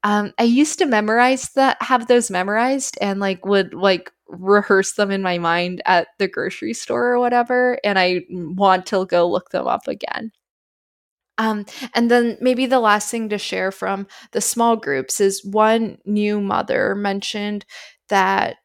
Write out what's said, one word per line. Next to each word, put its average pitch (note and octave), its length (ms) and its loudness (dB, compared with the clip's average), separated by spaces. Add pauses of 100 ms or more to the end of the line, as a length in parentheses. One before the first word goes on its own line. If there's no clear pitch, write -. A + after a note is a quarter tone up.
Um, G#3 340 0
I A#3 60 2
used C4 340 2
to F4+ 80 2
memorize A#3+ 680 0
that, C4+ 260 2
have A#3 240 0
those A#3+ 240 4
memorized A3 680 -2
and, G3 180 -2
like, F#3+ 260 -4
would, G3 300 0
like, F3+ 380 0 (160)
rehearse G3 680 2
them G3+ 160 0
in G3 100 0
my F3+ 160 -2
mind F3 480 -2
at F3 240 4 (100)
the G3 80 0
grocery - 460 -6
store A#3+ 360 -2
or B3 120 2
whatever, B3 640 0
and G3+ 140 0
I F3+ 320 2
want F#3 560 0
to F#3+ 180 0
go F3 240 2
look - 220 -4
them - 160 -4
up - 220 -2
again. - 440 -8 (1040)
Um, G#3+ 280 -2 (280)
and A#3 160 2
then A#3+ 300 2
maybe B3+ 260 2
the B3+ 140 4
last G#3 300 2
thing A3+ 180 -6
to G#3 100 -4
share F#3+ 320 -4
from G3 360 -6 (240)
the G#3 100 -2
small A#3 360 2
groups C#3 440 -4
is G3 240 2
one G#3+ 600 0
new G#3 340 0
mother G3 540 -2
mentioned G3+ 720 -6 (420)
that G3 560 0